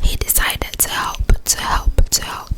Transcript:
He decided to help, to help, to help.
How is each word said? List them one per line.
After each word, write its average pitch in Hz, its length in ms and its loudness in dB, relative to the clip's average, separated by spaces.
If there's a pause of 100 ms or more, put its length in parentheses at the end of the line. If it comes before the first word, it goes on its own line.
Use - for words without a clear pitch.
He - 140 4
decided - 600 -2
to - 120 -2
help, - 540 0
to - 180 -2
help, - 480 2
to - 140 -2
help. - 340 -12